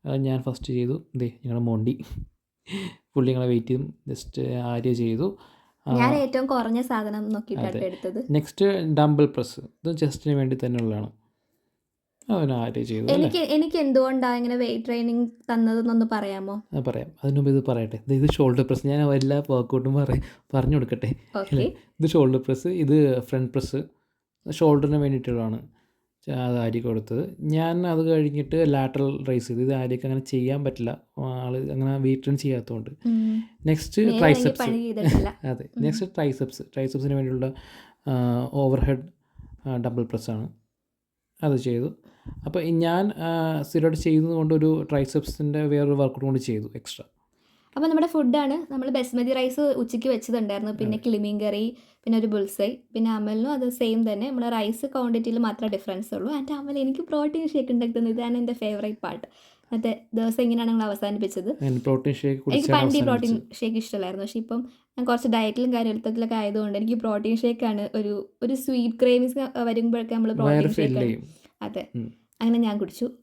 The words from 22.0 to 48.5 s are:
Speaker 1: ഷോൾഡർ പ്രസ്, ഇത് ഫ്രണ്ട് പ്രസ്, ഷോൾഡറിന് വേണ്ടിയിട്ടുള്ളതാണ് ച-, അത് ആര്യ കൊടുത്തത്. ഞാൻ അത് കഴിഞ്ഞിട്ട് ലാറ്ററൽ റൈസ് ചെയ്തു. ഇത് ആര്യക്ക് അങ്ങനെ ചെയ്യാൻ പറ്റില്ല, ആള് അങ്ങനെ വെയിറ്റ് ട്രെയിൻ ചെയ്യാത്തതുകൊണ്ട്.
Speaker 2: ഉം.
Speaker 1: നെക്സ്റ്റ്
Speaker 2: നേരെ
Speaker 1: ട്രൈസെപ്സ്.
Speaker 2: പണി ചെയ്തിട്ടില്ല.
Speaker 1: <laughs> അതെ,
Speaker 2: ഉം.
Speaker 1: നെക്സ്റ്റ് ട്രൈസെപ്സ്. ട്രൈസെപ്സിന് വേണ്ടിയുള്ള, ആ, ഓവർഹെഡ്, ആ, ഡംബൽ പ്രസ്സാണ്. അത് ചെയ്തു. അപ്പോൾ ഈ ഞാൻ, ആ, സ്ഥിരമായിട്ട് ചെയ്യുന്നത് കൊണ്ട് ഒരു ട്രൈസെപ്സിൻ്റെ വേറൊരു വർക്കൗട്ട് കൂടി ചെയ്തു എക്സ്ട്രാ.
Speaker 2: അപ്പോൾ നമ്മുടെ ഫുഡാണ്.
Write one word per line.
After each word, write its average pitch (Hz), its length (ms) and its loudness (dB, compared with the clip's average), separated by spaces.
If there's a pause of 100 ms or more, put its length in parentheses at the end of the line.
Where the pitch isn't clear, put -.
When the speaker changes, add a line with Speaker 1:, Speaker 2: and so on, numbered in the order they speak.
Speaker 1:
ഷോൾഡർ 135 300 6
പ്രസ്, 131 300 -2
ഇത് 147 540 4
ഫ്രണ്ട് 127 300 -4
പ്രസ്, 135 320 -4 (680)
ഷോൾഡറിന് 147 440 4
വേണ്ടിയിട്ടുള്ളതാണ് 123 720 -2 (600)
ച-, 147 40 -6
അത് 123 260 -2
ആര്യ 117 220 0
കൊടുത്തത്. 117 600 -4
ഞാൻ 165 480 0
അത് 160 220 2
കഴിഞ്ഞിട്ട് 151 580 2
ലാറ്ററൽ 139 580 0
റൈസ് 123 220 0
ചെയ്തു. 120 140 -2
ഇത് 135 120 2
ആര്യക്ക് 127 340 -2
അങ്ങനെ 131 140 0
ചെയ്യാൻ 131 420 -2
പറ്റില്ല, 127 340 -4 (220)
ആള് 127 520 -4
അങ്ങനെ 135 260 0
വെയിറ്റ് 131 260 0
ട്രെയിൻ 139 140 2
ചെയ്യാത്തതുകൊണ്ട്. 117 520 -4 (160)
Speaker 2:
ഉം. 220 380 0 (220)
Speaker 1:
നെക്സ്റ്റ് 156 360 0
Speaker 2:
നേരെ 226 180 4
Speaker 1:
ട്രൈസെപ്സ്. - 420 6
Speaker 2:
പണി 233 160 0
ചെയ്തിട്ടില്ല. 208 640 0
Speaker 1:
<laughs> - 40 -14
അതെ, 131 220 -4 (120)
Speaker 2:
ഉം. 226 60 -2
Speaker 1:
നെക്സ്റ്റ് 165 240 -2
ട്രൈസെപ്സ്. 135 560 -4
ട്രൈസെപ്സിന് 135 500 -2
വേണ്ടിയുള്ള, 131 400 -2 (540)
ആ, 135 40 -2 (420)
ഓവർഹെഡ്, 135 500 2 (640)
ആ, 131 120 -4
ഡംബൽ 117 260 -2
പ്രസ്സാണ്. 110 460 -6 (960)
അത് 143 120 2
ചെയ്തു. 127 380 -2 (520)
അപ്പോൾ 160 180 -4
ഈ 165 80 0
ഞാൻ, 170 360 2
ആ, 165 540 -2
സ്ഥിരമായിട്ട് 160 360 2
ചെയ്യുന്നത് 160 360 2
കൊണ്ട് 160 200 2
ഒരു 156 380 2
ട്രൈസെപ്സിൻ്റെ 147 720 -2
വേറൊരു 143 320 2
വർക്കൗട്ട് 135 320 0
കൂടി 135 140 2
ചെയ്തു 110 360 -4
എക്സ്ട്രാ. - 300 -14 (720)
Speaker 2:
അപ്പോൾ 294 120 0
നമ്മുടെ 320 200 4
ഫുഡാണ്. 294 640 0